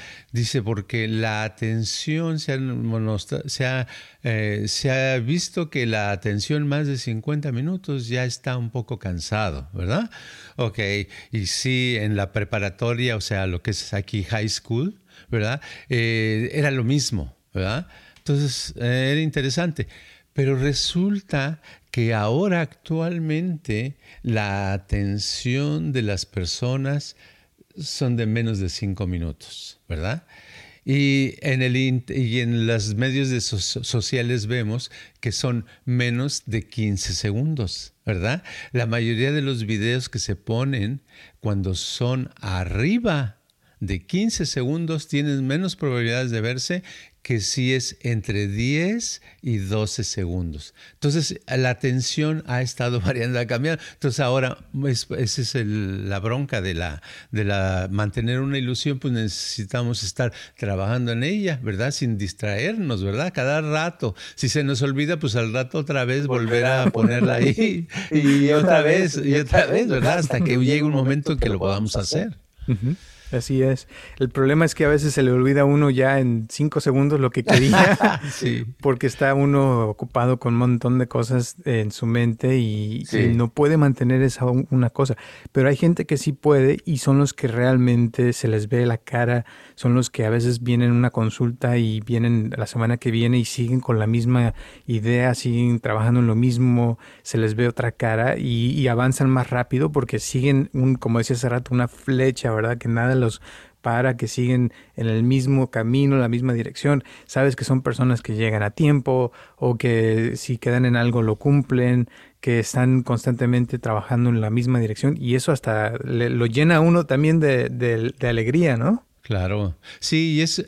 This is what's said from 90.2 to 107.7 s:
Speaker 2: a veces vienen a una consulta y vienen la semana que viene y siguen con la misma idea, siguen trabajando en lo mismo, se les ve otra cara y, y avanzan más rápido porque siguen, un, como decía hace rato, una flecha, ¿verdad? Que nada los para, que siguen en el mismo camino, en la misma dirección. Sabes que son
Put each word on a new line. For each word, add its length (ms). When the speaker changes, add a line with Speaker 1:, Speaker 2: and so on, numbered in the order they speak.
Speaker 2:
a 40
veces 320
vienen 300
a 20
una 180
consulta 640
y 240
vienen 560
la 100
semana 300
que 140
viene 280
y 60
siguen 340
con 180
la 100
misma 460
idea, 480
siguen 440
trabajando 400
en 80
lo 80
mismo, 640
se 140
les 180
ve 140
otra 240
cara 440
y, 340
y 180
avanzan 400
más 200
rápido 440
porque 260
siguen, 540
un, 220
como 240
decía 180
hace 100
rato, 260
una 140
flecha, 640
¿verdad? 260
Que 120
nada 320
los 200
para, 360
que 100
siguen 460
en 120
el 160
mismo 480
camino, 440
en 60
la 60
misma 260
dirección. 500
Sabes 300
que 80
son 180